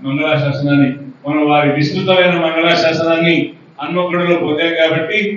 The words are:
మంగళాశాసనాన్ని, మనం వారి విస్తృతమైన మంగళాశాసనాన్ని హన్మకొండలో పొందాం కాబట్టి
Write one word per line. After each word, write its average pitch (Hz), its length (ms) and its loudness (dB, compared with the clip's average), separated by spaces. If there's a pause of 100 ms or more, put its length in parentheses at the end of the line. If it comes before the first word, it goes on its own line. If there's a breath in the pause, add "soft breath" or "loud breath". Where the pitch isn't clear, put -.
మంగళాశాసనాన్ని, 143 840 0 (380)
మనం 151 240 0
వారి 147 260 4
విస్తృతమైన 180 560 2 (120)
మంగళాశాసనాన్ని 165 880 0 (460)
హన్మకొండలో 175 540 -2 (100)
పొందాం 160 360 -2
కాబట్టి 160 380 0 (160)